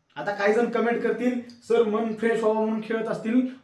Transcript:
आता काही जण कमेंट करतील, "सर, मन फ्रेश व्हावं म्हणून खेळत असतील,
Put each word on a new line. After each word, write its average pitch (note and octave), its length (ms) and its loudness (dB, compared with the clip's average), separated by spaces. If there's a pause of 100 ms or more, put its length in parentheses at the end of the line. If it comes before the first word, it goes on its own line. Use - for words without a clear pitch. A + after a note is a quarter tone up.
(160)
आता G3 180 -4
काही G3+ 200 2
जण A#3 160 2
कमेंट A#3 320 0
करतील, A#3+ 460 -2
"सर, - 340 0
मन G#3+ 320 -2
फ्रेश A3+ 280 0
व्हावं A3 240 2
म्हणून A3 180 -2
खेळत A3+ 240 -4
असतील, A3+ 560 0